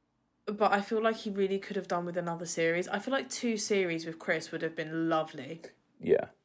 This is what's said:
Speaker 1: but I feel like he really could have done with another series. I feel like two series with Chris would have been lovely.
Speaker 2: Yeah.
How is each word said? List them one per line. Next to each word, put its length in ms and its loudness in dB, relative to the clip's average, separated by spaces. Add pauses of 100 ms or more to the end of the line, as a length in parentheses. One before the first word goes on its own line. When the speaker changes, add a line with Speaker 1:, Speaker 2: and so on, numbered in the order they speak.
(460)
Speaker 1:
but 260 4
I 100 4
feel 200 0
like 160 2
he 140 -6
really 280 2
could 160 -6
have 120 -4
done 180 -2
with 120 -4
another 280 -4
series. 420 2
I 120 -4
feel 120 -4
like 180 -2
two 280 0
series 480 2
with 140 -8
Chris 320 -2
would 100 -4
have 140 -4
been 340 -2
lovely. 520 -2 (380)
Speaker 2:
Yeah. 300 4 (160)